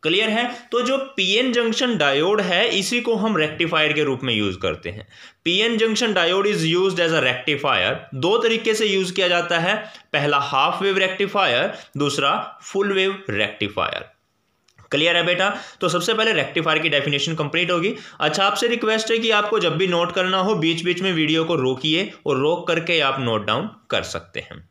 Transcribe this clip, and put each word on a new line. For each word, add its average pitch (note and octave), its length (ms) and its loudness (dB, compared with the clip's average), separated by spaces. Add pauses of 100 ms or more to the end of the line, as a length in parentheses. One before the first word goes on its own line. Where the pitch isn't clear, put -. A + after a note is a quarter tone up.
क्लियर G3 260 2
है? A3 140 0 (280)
तो A#3+ 100 0
जो C4 160 0
पीएन A#3+ 560 0
जंक्शन A#3 440 0
डायोड D#3 440 2
है F#3 280 2
इसी G3 320 -2
को A#3 140 0
हम G#3 220 0
रेक्टिफायर D#3 560 2
के D3+ 100 2
रूप C3+ 200 -2
में B2+ 100 0
यूज़ G2+ 240 0
करते E2+ 320 -4
हैं। G#2 180 -12 (360)
पीएन G#3+ 340 0
junction A3 360 0
diode F#3 340 2
is F#3+ 180 0
used F3 340 2
as E3 160 2
a D3 80 2
rectifier। B2 680 0 (240)
दो E3+ 220 2
तरीके A3+ 360 0
से A3 120 0
यूज़ F#3+ 280 0
किया F#3 140 0
जाता F3 320 0
है, F#3 160 0 (380)
पहला D3 240 2
हाफ D3 440 0
वेव F#3+ 160 2
रेक्टिफायर, F#3 760 0 (240)
दूसरा C#3+ 340 0 (320)
फुल G3 300 -2
वेव G3 360 0
रेक्टिफायर। G2+ 800 -2 (800)
क्लियर E3+ 260 2
है E3+ 80 2
बेटा? F3+ 240 2 (320)
तो F3+ 80 0
सबसे F3 240 0
पहले A3 200 2
रेक्टिफायर D#3 460 0
की D#3+ 100 0
डेफिनेशन C#3+ 460 0
कंप्लीट E3 360 -2
होगी। F3+ 220 0 (260)
अच्छा, - 260 0
आपसे B3+ 220 0
रिक्वेस्ट A3 440 0
है A3+ 60 2
कि A3 140 0
आपको G#3 280 2
जब E3 180 0
भी F#3 100 0
नोट F3 240 0
करना F#3 260 0
हो F#3+ 180 2
बीच E3 280 0
बीच F3 180 -2
में F#3+ 120 0
वीडियो D#3+ 320 2
को E3 100 0
रोकिए D3+ 560 0 (140)
और C#3+ 120 0
रोक E3 300 0
करके E3+ 340 0
आप C#3 180 2
नोट A2+ 280 0
डाउन C3+ 220 0 (200)
कर F#2 160 0
सकते - 360 -10
हैं। - 300 -18